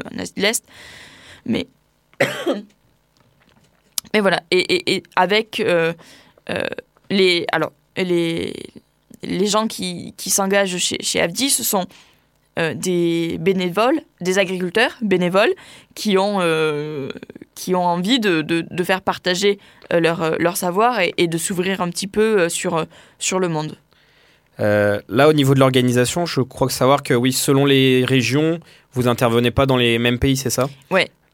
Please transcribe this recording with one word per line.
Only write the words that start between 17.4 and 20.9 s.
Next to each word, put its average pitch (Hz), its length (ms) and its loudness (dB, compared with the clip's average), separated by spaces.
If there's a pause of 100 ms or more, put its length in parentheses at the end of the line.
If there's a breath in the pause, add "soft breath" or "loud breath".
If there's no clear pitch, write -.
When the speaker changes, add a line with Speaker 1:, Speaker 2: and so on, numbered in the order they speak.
Speaker 1:
qui - 180 -4
ont 180 80 0
envie 180 380 0
de, 175 220 0
de, 165 280 -2
de 175 140 -4
faire 185 160 0
partager, 190 580 0 (340 loud breath)
euh, 170 60 4
leur, 165 240 0
euh, 160 160 0
leur 170 180 0
savoir 208 440 0